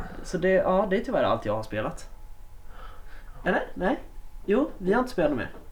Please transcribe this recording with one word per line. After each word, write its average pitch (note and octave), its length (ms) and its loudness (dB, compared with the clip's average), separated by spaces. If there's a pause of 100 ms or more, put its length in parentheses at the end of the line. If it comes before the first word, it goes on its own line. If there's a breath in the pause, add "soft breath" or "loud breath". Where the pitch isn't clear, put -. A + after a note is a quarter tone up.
(220)
så - 160 -4
det, F3 120 4
ja, F#3+ 400 6
det F#3 60 6
är A#3 80 0
tyvärr F#3+ 200 2
allt A2 220 2
jag G#2 100 2
har A2 60 -2
spelat. A2 460 -4 (1400 loud breath)
Eller? F#3+ 180 2 (120)
Nej? G3 260 2 (460)
Jo, B3 320 4
vi F#3 140 2
har A#3 80 4
inte B3 120 -2
spelat D#3 240 2
mer G#2+ 140 -2 (220)